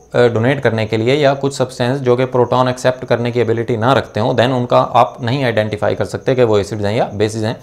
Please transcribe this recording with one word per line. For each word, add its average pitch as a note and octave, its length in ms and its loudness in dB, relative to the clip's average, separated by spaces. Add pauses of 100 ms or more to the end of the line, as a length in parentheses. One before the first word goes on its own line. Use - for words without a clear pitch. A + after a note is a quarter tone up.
(140)
अ, B2 40 0
डोनेट A#2+ 420 2
करने A2+ 260 0
के A2+ 100 -2
लिए, A#2 180 2
या C#3+ 200 2
कुछ C#3 220 -4
सब्सटेंस B2+ 420 -2
जो B2 180 2
कि C3 80 0
प्रोटॉन B2+ 440 2
एक्सेप्ट B2+ 360 -2
करने A#2+ 280 0
की A#2+ 80 0
एबिलिटी A2+ 360 0
ना A#2 160 2
रखते G#2+ 280 -2
हों, C3 140 0
then A#2 160 2
उनका B2+ 300 2
आप B2 400 0
नहीं C3 240 -2
आइडेंटिफाई G#2+ 500 0
कर G2+ 100 -2
सकते G2+ 300 -2
कि B2 100 2
वो G#2+ 140 4
एसिड्स G#2 260 -4
हैं G#2 120 -2
या D3+ 80 0
बेसिस G#2+ 380 -2
हैं। A#2 200 -4